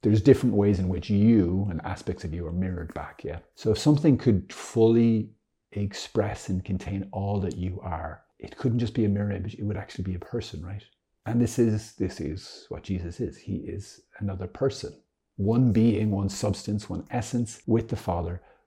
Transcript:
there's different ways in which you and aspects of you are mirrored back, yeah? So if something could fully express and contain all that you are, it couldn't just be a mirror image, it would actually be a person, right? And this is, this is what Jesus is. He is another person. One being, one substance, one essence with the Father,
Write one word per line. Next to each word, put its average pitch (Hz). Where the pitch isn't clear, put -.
there's 107
different 131
ways 101
in 92
which 87
you 101
and 80
aspects -
of 76
you 85
are 80
mirrored 87
back, -
yeah? 85
So -
if 104
something 147
could 101
fully 113
express -
and 92
contain 95
all 101
that 92
you 90
are, 85
it -
couldn't 120
just 113
be 113
a 104
mirror 101
image, 95
it -
would 107
actually -
be 92
a 87
person, 95
right? 98
And 120
this 113
is, 110
this -
is -
what -
Jesus 85
is. 82
He -
is -
another 95
person. -
One 117
being, 107
one 98
substance, 104
one 90
essence -
with 110
the -
Father, 87